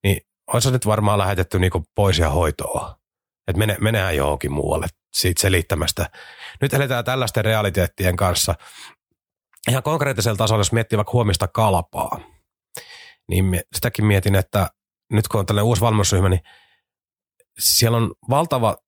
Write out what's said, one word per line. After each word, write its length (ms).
niin 160
olisi 180
nyt 160
varmaan 320
lähetetty 400
niinku 260
pois 240
ja 120
hoitoon. 640
Et 80
mene, 240
menehän 360
johonkin 360
muualle 340
siitä 300
selittämästä 680
nyt 120
eletään 300
tällaisten 400
realiteettien 720
kanssa. 380
Ihan 140
konkreettisella 540
tasolla, 240
jos 120
miettii 240
vaikka 160
huomista 360
kalpaa, 720
niin 160
mi-, 160
sitäkin 320
mietin, 280
että 320
nyt 160
kun 120
on 60
tällainen 200
uusi 140
valmennusryhmä, 480
niin 120
siellä 380
on 140
valtava 460